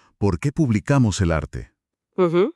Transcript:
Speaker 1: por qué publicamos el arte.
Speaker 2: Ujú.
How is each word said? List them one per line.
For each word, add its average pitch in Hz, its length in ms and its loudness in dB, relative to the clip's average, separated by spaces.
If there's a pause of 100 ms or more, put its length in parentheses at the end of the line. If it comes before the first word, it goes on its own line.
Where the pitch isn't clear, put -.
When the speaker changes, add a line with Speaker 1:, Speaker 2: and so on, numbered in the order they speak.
(180)
Speaker 1:
por 98 200 0
qué 143 140 -4
publicamos 123 680 0
el 85 120 2
arte. 71 400 -6 (440)
Speaker 2:
Ujú. 180 400 0